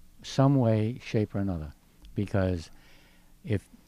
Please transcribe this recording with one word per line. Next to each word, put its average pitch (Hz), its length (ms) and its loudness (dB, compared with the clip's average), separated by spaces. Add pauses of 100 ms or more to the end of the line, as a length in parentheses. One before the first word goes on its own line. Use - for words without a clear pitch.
(240)
some 139 320 4
way, 113 480 2
shape, 107 320 -2
or 101 40 -2
another, 85 320 -4 (440)
because 92 540 0 (760)
if - 260 -4 (180)